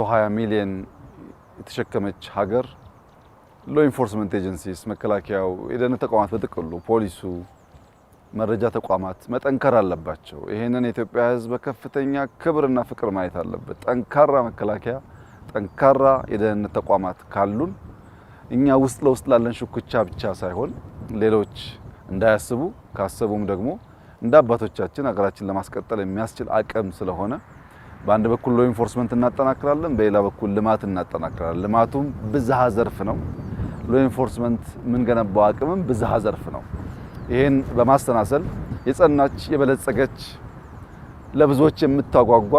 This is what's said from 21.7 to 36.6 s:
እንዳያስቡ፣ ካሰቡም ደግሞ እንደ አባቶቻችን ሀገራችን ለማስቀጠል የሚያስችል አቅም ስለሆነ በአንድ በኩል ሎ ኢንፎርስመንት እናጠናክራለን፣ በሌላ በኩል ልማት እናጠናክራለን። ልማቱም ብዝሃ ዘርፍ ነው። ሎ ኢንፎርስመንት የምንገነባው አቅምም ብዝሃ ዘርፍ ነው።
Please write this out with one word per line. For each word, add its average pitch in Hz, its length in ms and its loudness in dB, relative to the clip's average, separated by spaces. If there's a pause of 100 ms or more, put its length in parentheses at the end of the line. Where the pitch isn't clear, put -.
እንዳያስቡ፣ 110 520 0 (320)
ካሰቡም 104 540 -4
ደግሞ 98 220 -2 (540)
እንደ 117 140 0
አባቶቻችን 117 720 2
ሀገራችን 98 400 -2
ለማስቀጠል 98 540 -6
የሚያስችል 104 500 -6
አቅም 107 420 -2
ስለሆነ 95 400 -6 (680)
በአንድ 107 260 2
በኩል 120 260 0
ሎ 120 120 4
ኢንፎርስመንት 117 480 -2
እናጠናክራለን፣ 135 840 0
በሌላ 107 260 4
በኩል 101 320 -2
ልማት 107 300 2
እናጠናክራለን። 85 800 -6
ልማቱም 117 440 2 (200)
ብዝሃ 127 340 0 (100)
ዘርፍ 104 320 0
ነው። 107 160 -4 (640)
ሎ 117 160 -4
ኢንፎርስመንት 120 640 0 (140)
የምንገነባው 117 680 2
አቅምም 135 380 0
ብዝሃ 113 360 -2
ዘርፍ 104 300 -2
ነው። 71 140 -12 (640)